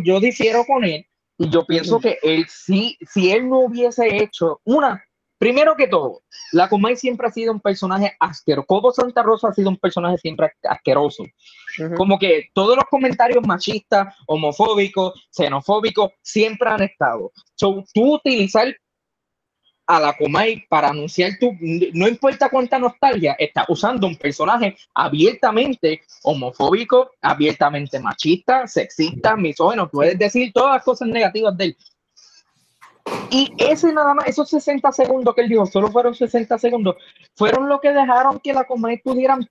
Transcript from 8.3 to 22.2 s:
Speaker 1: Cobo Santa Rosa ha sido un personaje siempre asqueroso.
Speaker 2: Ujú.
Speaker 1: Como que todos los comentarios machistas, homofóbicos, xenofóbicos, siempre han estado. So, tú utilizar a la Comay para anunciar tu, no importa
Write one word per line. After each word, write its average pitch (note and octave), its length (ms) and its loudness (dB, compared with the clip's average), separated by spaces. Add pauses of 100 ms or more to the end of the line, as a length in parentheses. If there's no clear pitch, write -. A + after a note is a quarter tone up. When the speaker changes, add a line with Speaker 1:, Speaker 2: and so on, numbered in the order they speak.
Speaker 1:
Cobo G#3+ 260 2
Santa B3 300 0
Rosa A3 260 2
ha G3 60 -4
sido F#3+ 160 0
un F#3+ 80 -4
personaje F3 400 -2
siempre D#3 340 -4 (160)
asqueroso. C#3 540 0 (560)
Speaker 2:
Ujú. E3 180 -8
Speaker 1:
Como G3 220 2
que G3 340 0
todos G#3 240 2
los C4+ 140 2
comentarios B3 560 2
machistas, G3 680 -2 (120)
homofóbicos, F#3+ 1040 -2
xenofóbicos, G3 800 -2 (100)
siempre A3 480 -2
han G#3 140 -2
estado. A#2 500 -4 (220)
So, G3 300 -2 (100)
tú C4+ 220 4
utilizar A#3+ 580 0 (1120)
a E3 120 4
la D3 180 0
Comay E3+ 520 -2
para F3 220 2
anunciar F3+ 500 -4
tu, A#3+ 120 2 (420)
no F3 120 0
importa C4 420 0